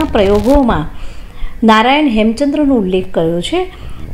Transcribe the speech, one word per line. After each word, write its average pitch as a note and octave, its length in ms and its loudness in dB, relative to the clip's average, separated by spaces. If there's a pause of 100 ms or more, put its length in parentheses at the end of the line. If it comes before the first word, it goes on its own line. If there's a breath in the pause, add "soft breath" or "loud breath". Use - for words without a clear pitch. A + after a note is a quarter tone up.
(120)
પ્રયોગોમાં G#3 760 2 (760 loud breath)
નારાયણ A#3+ 440 4
હેમચંદ્રનો C4+ 680 0
ઉલ્લેખ F#3 400 0
કર્યો E3+ 260 0
છે. F4 320 -4 (420 loud breath)